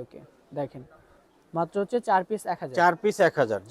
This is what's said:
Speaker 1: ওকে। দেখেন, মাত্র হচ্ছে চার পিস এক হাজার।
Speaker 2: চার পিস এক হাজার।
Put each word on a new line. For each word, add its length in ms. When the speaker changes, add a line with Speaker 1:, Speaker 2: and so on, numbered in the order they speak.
Speaker 1:
ওকে। 180
দেখেন, 280
মাত্র 260
হচ্ছে 200
চার 280
পিস 180
এক 160
হাজার। 180
Speaker 2:
চার 160
পিস 240
এক 180
হাজার। 220